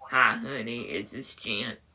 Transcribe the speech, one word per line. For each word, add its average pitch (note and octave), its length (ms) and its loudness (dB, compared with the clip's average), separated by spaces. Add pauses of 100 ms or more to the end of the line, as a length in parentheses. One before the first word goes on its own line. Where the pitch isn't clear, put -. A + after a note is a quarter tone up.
Hi, B2 260 8
honey. A#2+ 460 -6 (100)
Is G2 200 -4
this B2 220 -10
Jen? A2+ 440 -6 (180)